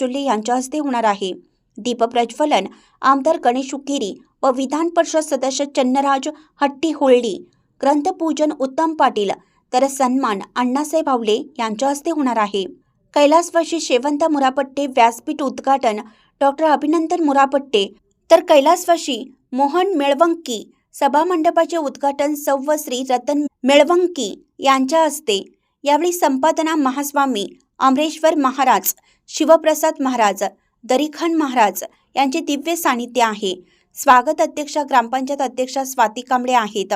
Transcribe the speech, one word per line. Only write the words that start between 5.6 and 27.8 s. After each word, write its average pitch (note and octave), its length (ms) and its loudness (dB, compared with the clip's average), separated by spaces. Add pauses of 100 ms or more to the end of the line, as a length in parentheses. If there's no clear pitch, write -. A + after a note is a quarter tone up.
चन्नराज C4+ 520 0 (320)
हट्टी C#4+ 320 -2
होळडी, B3 440 2 (440)
ग्रंथपूजन D4+ 800 0
उत्तम D#4 360 -2
पाटील, A#3+ 360 0 (420)
तर B3+ 140 2
सन्मान B3+ 540 -2 (160)
अण्णासाहेब D4 520 -2
आवले A#3 280 0 (220)
यांच्या A3 300 -2
हस्ते C#4+ 220 -4
होणार C4+ 260 -2
आहे. G3+ 280 -2 (500)
कैलासवासी E4 680 2
शेवंत D4 440 0
मुरापट्टे C#4 600 0
व्यासपीठ B3+ 560 0
उद्घाटन C4 580 -2 (400)
डॉक्टर C#4+ 240 2
अभिनंदन D#4 600 0
मुरापट्टे, C#4 600 2 (440)
तर E4+ 100 8
कैलासवासी E4 840 2 (300)
मोहन F4 440 0
मेळवंकी C#4+ 680 0 (320)
सभामंडपाचे E4 800 0
उद्घाटन C#4+ 580 -2
सौ C#4+ 220 -2 (100)
व D4+ 120 0
श्री B3+ 320 -6
रतन C#4+ 340 -2 (200)
मेळवंकी D4 680 2 (240)
यांच्या C4+ 460 2
हस्ते. A3+ 380 -2 (420)
यावेळी D4+ 280 2
संपादना D#4+ 640 0
महास्वामी C4+ 720 -2 (320)
अमरेश्वर D#4 560 2